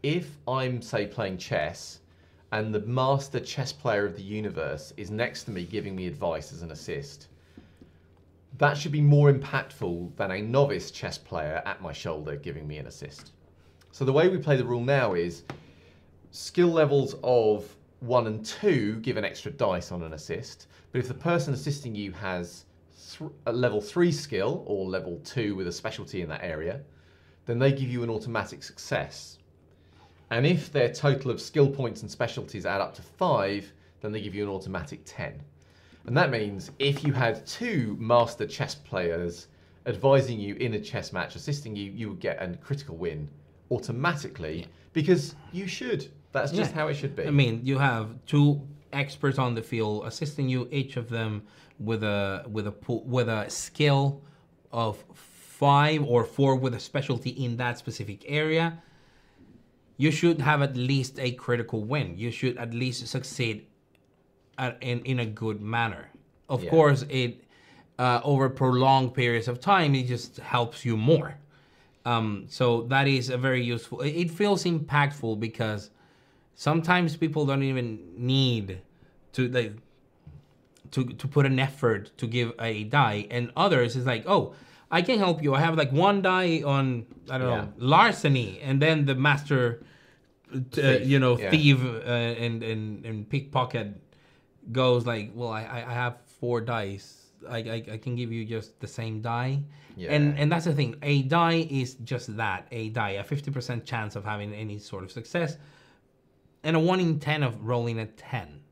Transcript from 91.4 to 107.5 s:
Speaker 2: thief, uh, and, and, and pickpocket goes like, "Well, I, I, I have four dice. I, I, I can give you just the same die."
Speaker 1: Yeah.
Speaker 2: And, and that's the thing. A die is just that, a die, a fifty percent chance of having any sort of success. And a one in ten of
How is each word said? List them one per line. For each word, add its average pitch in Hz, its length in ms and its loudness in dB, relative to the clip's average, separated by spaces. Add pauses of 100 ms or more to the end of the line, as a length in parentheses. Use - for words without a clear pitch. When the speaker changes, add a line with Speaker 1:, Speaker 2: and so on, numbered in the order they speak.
Speaker 2:
thief, 143 320 8
uh, 113 280 -4
and, 117 520 0
and, 110 440 -6
and 107 220 -8
pickpocket 123 680 -4 (720)
goes 123 360 4
like, 110 280 -4
"Well, 120 140 -6
I, 110 140 -6
I, 120 280 -10
I 120 40 -4
have 120 240 -2 (200)
four 120 220 0
dice. 107 720 -6 (180)
I, 120 100 -6
I, 113 340 -6
I 110 40 -8
can 123 180 -6
give 120 160 -4
you 117 140 -4
just 110 340 -8
the - 80 -10
same 110 360 -6
die." 127 400 -2 (340)
Speaker 1:
Yeah. 92 160 -4
Speaker 2:
And, 147 260 4
and 151 140 4
that's 165 140 0
the 160 80 2
thing. 123 280 0
A 143 200 4
die 165 480 4
is 131 240 -2 (100)
just 113 320 -6
that, 101 340 -2
a 113 200 -6
die, 107 220 -2
a 98 120 -4
fifty 143 260 -4
percent 123 360 -4
chance 110 300 -6
of 101 100 -8
having 104 260 -4
any 104 260 -8
sort 98 240 -12
of 92 80 -12
success. 160 460 -4 (1080)
And 165 120 2
a 160 40 6
one 185 200 4
in 165 180 2
ten 151 240 0
of 110 220 -2